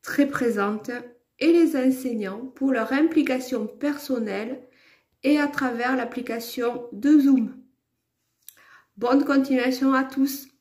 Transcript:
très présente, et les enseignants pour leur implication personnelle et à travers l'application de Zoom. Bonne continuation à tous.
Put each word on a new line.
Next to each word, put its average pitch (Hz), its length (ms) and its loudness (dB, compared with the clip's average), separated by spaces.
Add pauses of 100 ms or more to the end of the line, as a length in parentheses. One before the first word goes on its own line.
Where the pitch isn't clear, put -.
très - 240 0
présente, 214 640 -2 (480)
et 320 140 4
les 330 240 4
enseignants 240 760 -2
pour 269 180 0
leur 226 200 -2
implication 262 760 0
personnelle 240 1000 -6 (560)
et 294 160 2
à 285 100 0
travers 254 480 -4
l'application 240 960 -6
de 285 260 4
Zoom. 262 380 4 (1400)
Bonne 247 280 2
continuation 269 680 2
à 262 120 2
tous. - 440 -4 (120)